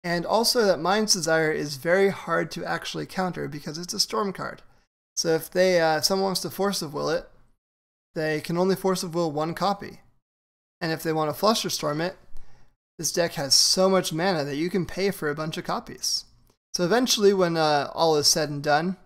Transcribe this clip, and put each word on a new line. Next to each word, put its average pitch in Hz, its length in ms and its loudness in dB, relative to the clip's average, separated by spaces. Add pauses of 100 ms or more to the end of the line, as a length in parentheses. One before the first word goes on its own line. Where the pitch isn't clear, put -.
and 170 220 -2
also 226 400 2
that 175 140 4
Mind's 208 340 2
Desire 160 380 2
is 151 240 -4
very 180 340 2
hard 170 420 -2
to 170 140 -10
actually 165 400 -6
counter 170 420 -4
because 147 300 -10
it's 175 160 -10
a 208 60 -6
Storm 214 340 -2
card. - 300 -10 (520)
So - 140 -2
if 160 220 0
they, 180 280 4
uh, 160 180 4
if 151 80 -2
someone 196 200 2
wants 190 160 -2
to 170 80 -8
Force 196 320 -2
of 147 140 -8
Will 147 160 -2
it, - 180 -4 (880)
they 156 260 -2
can 170 160 -4
only 185 180 2
Force 185 280 0
of 175 100 -8
Will 170 180 0
one 151 220 -2
copy. 190 460 -4 (800)
And 165 120 -4
if 160 120 -6
they 165 100 0
want 156 180 0
to 147 80 -8
Flusterstorm 165 600 0
it, 180 160 -4 (800)
this 160 140 -4
deck 170 220 -2
has 139 200 -2
so - 340 4
much 185 240 2
mana 165 320 0
that 143 120 -4
you 165 160 -2
can 180 160 0
pay 196 240 -2
for 156 180 -4
a 147 60 -2
bunch 156 240 -6
of 165 40 -10
copies. - 600 -6 (480)
So 180 120 0
eventually, 208 480 4
when, 175 240 2
uh, 151 360 2
all 160 220 4
is 143 120 2
said 151 220 2
and 143 140 -8
done 156 420 2